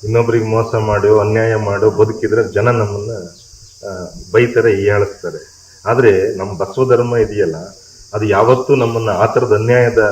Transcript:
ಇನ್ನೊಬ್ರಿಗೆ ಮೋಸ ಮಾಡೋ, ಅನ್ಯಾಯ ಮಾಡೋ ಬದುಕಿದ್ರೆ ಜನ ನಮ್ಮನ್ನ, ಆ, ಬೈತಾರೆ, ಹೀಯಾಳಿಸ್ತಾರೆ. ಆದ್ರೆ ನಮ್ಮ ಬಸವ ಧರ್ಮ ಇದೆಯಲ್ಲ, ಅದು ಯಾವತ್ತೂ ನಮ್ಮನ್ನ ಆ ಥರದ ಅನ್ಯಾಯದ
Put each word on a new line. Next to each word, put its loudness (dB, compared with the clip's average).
ಇನ್ನೊಬ್ರಿಗೆ 0
ಮೋಸ -2
ಮಾಡೋ, 2
ಅನ್ಯಾಯ 0
ಮಾಡೋ 0
ಬದುಕಿದ್ರೆ 0
ಜನ 0
ನಮ್ಮನ್ನ, -2
ಆ, -12
ಬೈತಾರೆ, 2
ಹೀಯಾಳಿಸ್ತಾರೆ. -4
ಆದ್ರೆ 2
ನಮ್ಮ -8
ಬಸವ -4
ಧರ್ಮ 2
ಇದೆಯಲ್ಲ, -2
ಅದು -4
ಯಾವತ್ತೂ 2
ನಮ್ಮನ್ನ -2
ಆ 0
ಥರದ 2
ಅನ್ಯಾಯದ 2